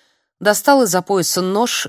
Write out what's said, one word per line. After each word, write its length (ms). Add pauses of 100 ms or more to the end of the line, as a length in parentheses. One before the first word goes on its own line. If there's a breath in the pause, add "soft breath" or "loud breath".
(400 soft breath)
достал 420
из-за 200
пояса 380
нож, 480